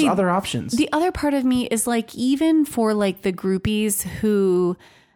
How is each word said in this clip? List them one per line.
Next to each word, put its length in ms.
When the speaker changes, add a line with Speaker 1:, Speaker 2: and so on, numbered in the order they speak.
Speaker 1:
there's 100
other 180
options. 440
Speaker 2:
The 180
other 200
part 220
of 120
me 220
is, 200
like, 280
even 500
for, 280
like, 280
the 120
groupies 680
who 720